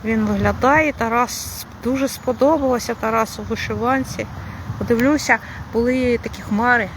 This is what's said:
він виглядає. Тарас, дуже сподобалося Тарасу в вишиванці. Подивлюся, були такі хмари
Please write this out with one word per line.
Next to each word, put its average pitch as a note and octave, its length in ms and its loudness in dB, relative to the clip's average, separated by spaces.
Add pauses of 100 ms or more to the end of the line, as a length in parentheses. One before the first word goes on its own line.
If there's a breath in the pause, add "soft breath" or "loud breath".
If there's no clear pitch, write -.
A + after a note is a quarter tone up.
він A3 200 2
виглядає. A3+ 680 4
Тарас, - 720 -2 (180)
дуже C4 240 0
сподобалося B3+ 880 2
Тарасу A3 460 -2
в G#3 40 -8
вишиванці. A3 800 -2 (520 loud breath)
Подивлюся, A#3+ 600 2 (360 loud breath)
були B3 440 2
такі - 240 -8
хмари A3 560 2